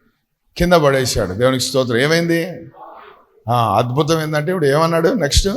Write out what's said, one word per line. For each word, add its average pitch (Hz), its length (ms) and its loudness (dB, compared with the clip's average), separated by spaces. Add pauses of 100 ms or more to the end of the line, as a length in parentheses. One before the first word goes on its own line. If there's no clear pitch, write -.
(580)
కింద 175 160 2
పడేశాడు. 131 600 2
దేవునికి 127 300 0
స్తోత్రం. 123 340 0
ఏమైంది? 165 540 0 (1000)
ఆ, 113 280 2
అద్భుతం 143 440 0
ఏంటంటే 151 300 -4
ఇప్పుడు 180 140 -2
ఏమన్నాడు 160 440 2
నెక్స్ట్? 180 480 0